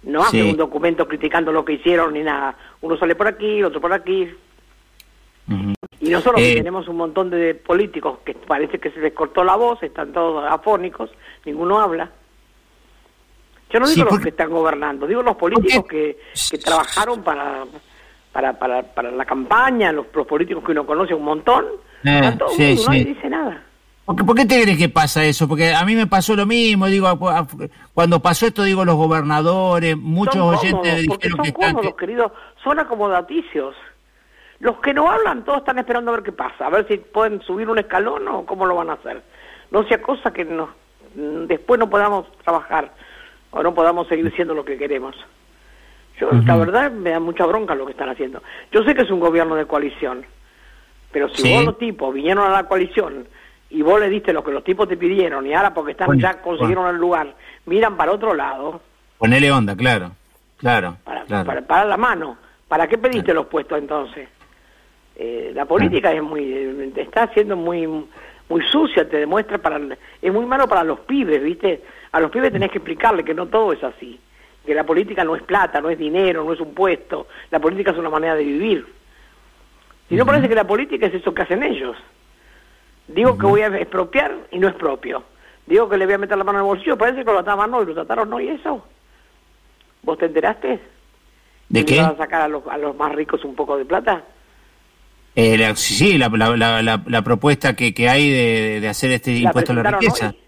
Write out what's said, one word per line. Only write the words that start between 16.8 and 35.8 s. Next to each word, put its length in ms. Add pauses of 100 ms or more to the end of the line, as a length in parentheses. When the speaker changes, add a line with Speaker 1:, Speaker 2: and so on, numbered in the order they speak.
Speaker 1:
para, 400 (680)
para, 280
para, 240
para 280
la 140
campaña, 680
los, 220
los 140
políticos 360
que 100
uno 120
conoce 280
un 100
montón, 420 (380)
Speaker 2:
Eh, 140
Speaker 1:
están 200
todos 180
Speaker 2:
sí, 120
Speaker 1:
juntos, 200
nadie 160
Speaker 2:
sí. 100
Speaker 1:
dice 160
nada. 340 (420)
Speaker 2:
¿Por 120
qué, 80
por 100
qué 100
te 160
crees 160
que 120
pasa 340
eso? 240
Porque 260
a 120
mí 100
me 120
pasó 280
lo 100
mismo, 420
digo, 200
a, 40 (280)
a, 80 (460)
cuando 280
pasó 260
esto, 160
digo, 200
los 140
gobernadores, 1000
muchos 380
Speaker 1:
Son 140
Speaker 2:
oyentes 240
Speaker 1:
cómodos, 340
porque 220
Speaker 2:
dijeron 80
Speaker 1:
son 80
Speaker 2:
que 40
están 240
Speaker 1:
cómodos, 200
Speaker 2:
que 120
Speaker 1:
querido, 280 (300)
son 160
acomodaticios. 960 (840)
Los 220
que 120
no 160
hablan, 360
todos 140
están 200
esperando 320